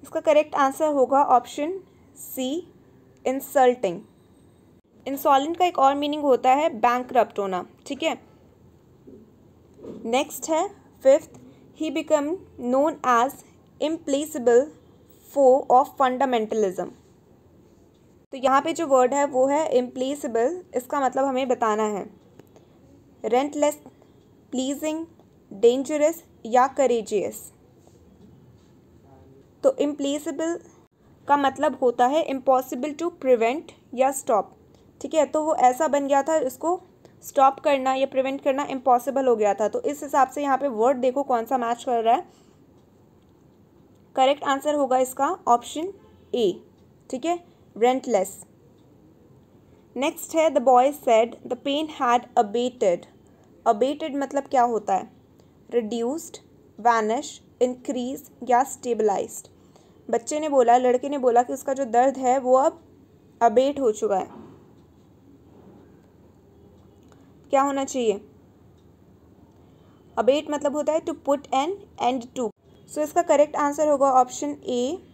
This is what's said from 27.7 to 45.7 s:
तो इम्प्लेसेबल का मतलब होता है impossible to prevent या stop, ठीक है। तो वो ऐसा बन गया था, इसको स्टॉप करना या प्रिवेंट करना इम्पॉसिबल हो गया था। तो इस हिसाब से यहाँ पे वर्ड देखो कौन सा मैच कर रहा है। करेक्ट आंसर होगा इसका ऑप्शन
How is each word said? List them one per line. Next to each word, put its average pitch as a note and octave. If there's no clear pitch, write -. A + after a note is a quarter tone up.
तो -
इम्प्लेसेबल D4
का C#4+
मतलब C#4
होता A#3+
है D4+
impossible C4+
to E4+
prevent B3
या C4
stop, A3
ठीक C#4+
है। D4+
तो D#4
वो D#4
ऐसा B3+
बन C#4+
गया C#4
था, D#4+
इसको D#4
स्टॉप C#4
करना C4
या C4+
प्रिवेंट C4+
करना C#4
इम्पॉसिबल B3+
हो A#3+
गया G#3
था। G#3
तो A#3+
इस C#4+
हिसाब C4+
से C#4+
यहाँ C#4
पे C#4
वर्ड B3
देखो B3+
कौन A#3
सा C4
मैच A#3+
कर A#3
रहा A3+
है। E4+
करेक्ट C#4
आंसर C#4
होगा C4
इसका C4+
ऑप्शन C#4